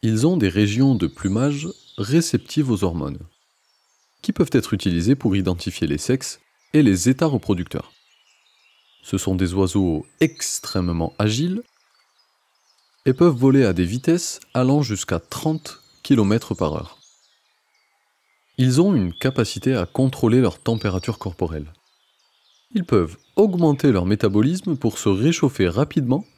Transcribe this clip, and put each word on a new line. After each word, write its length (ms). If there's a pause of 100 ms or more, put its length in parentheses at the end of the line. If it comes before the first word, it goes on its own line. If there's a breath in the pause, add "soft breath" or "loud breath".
Ils 240
ont 100
des 120
régions 460
de 120
plumage 600 (300)
réceptives 720
aux 140
hormones, 340 (1040)
qui 100
peuvent 200
être 200
utilisées 440
pour 200
identifier 500
les 120
sexes 420 (320)
et 100
les 260
états 180
reproducteurs. 680 (1080)
Ce 160
sont 160
des 200
oiseaux 520 (140)
extrêmement 1000
agiles 440 (1400)
et 100
peuvent 220
voler 280
à 80
des 120
vitesses 560 (140)
allant 280
jusqu'à 360
trente 600 (220)
kilomètres 520
par 200
heure. 240 (1600)
Ils 220
ont 140
une 180
capacité 600
à 120
contrôler 540
leur 180
température 600
corporelle. 540 (1000)
Ils 100
peuvent 320 (200)
augmenter 560
leur 140
métabolisme 680
pour 220
se 100
réchauffer 600
rapidement 580 (120)